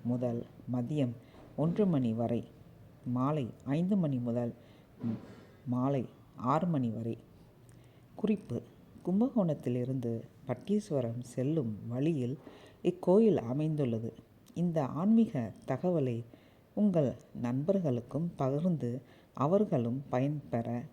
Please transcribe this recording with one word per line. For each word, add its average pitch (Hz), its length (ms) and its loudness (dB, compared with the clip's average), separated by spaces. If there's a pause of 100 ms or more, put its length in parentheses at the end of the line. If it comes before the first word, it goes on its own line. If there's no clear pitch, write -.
முதல் 120 360 -2 (320)
மதியம் 123 440 -2 (400)
ஒன்று 170 320 2
மணி 131 260 2
வரை, 117 260 0 (680)
மாலை 131 380 0 (220)
ஐந்து 170 300 2
மணி 147 220 2
முதல் 120 340 -2 (1120)
மாலை 127 380 0 (420)
ஆறு 151 220 2
மணி 135 240 0
வரை. 113 240 -4 (1000)
குறிப்பு: 202 440 -2 (440)
கும்பகோணத்திலிருந்து 143 1120 0 (320)
பட்டீஸ்வரம் 127 800 -2
செல்லும் 131 500 -2 (120)
வழியில் 131 500 0 (460)
இக்கோயில் 185 600 4
அமைந்துள்ளது. 127 680 0 (440)
இந்த 170 240 0 (160)
ஆன்மீக 190 580 2 (120)
தகவலை 135 520 0 (600)
உங்கள் 170 340 4 (300)
நண்பர்களுக்கும் 147 920 0
பகிர்ந்து 143 560 0 (460)
அவர்களும் 139 600 2 (120)
பயன்பெற 127 580 -2 (260)